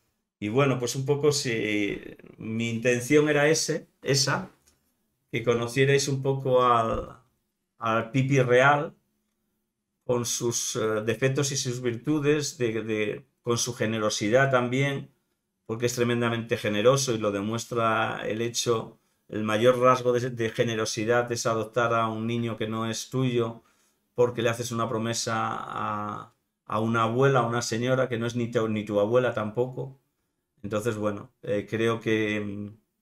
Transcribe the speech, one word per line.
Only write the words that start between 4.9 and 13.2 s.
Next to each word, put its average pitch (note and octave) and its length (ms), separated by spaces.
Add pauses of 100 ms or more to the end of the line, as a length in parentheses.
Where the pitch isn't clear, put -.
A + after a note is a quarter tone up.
que A2+ 120
conocierais B2+ 640
un C3+ 160
poco C3+ 420
al, A#2 520 (640)
al A2+ 320
Pipi C3 300
real, C3+ 520 (1120)
con A#2+ 200
sus, - 500
eh, A2 300
defectos C3+ 460
y C3 60
sus B2+ 240
virtudes, C#3+ 760
de, A2+ 260
de, G#2+ 420 (160)